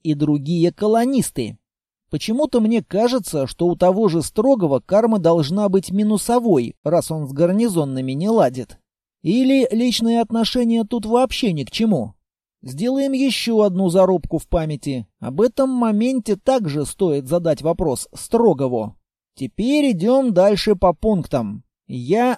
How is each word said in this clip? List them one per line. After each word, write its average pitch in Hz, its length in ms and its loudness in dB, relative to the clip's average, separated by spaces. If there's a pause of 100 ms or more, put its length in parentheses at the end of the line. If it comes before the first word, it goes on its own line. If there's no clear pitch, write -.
и 156 120 0
другие 151 580 0
колонисты. 214 840 -2 (540)
Почему-то 247 480 -2
мне 220 240 0
кажется, 202 600 -2
что 170 200 -4
у 175 80 0
того 190 340 2
же 160 140 0
Строгова 202 580 0
карма 220 380 2
должна 175 520 2
быть 190 200 0
минусовой, 214 920 0
раз 165 260 0
он 156 160 -6
с 131 60 -12
гарнизонными 156 800 0
не 160 160 -4
ладит. 139 500 0 (440)
Или 254 480 2
личные 233 500 0
отношения 226 640 0
тут 214 220 -6
вообще 240 480 0
ни 143 100 -4
к - 60 -12
чему? 170 420 -2 (480)
Сделаем 254 520 -4
ещё 233 500 0
одну 190 260 0
зарубку 185 480 2
в - 100 -8
памяти. 147 640 -4 (120)
Об 135 200 -6
этом 262 300 0
моменте 233 640 0
также 180 480 0
стоит 143 440 -2
задать 165 340 -2
вопрос 156 520 -2
Строгову. 131 800 0 (400)
Теперь 262 580 0
идём 233 420 2
дальше 196 420 4
по 180 160 4
пунктам. 131 720 -2 (220)
Я 185 520 0